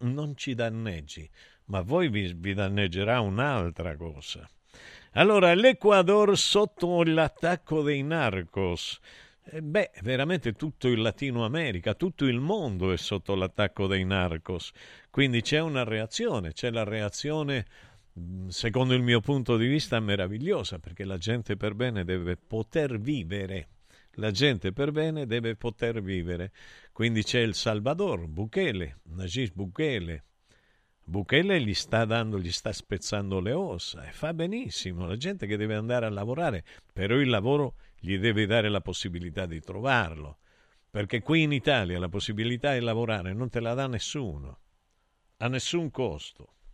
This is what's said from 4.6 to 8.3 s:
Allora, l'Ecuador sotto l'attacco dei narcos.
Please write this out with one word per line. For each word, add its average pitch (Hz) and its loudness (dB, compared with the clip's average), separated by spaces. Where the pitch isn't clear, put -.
Allora, 185 8
l'Ecuador 202 8
sotto 180 2
l'attacco 160 2
dei 143 2
narcos. 95 -2